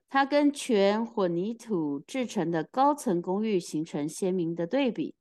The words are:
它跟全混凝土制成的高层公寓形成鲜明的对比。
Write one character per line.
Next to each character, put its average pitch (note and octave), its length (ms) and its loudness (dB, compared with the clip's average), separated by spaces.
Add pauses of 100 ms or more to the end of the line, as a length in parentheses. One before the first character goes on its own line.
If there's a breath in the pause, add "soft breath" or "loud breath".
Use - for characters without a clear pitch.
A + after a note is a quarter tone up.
它 C#4 180 2
跟 C#4+ 280 4
全 G#3+ 520 2
混 F#3 300 0
凝 G3+ 220 -2
土 D#3 420 -2
制 B3+ 260 -4
成 E3+ 240 -2
的 D#3+ 140 0
高 C#4 320 2
层 F#3 260 0
公 F#3+ 220 -2
寓 G#3+ 160 2
形 D#3+ 240 -4
成 D3+ 240 -4
鲜 F3+ 260 -2
明 E3+ 220 -2
的 E3+ 100 -4
对 B3+ 240 0
比。 - 240 -6 (240)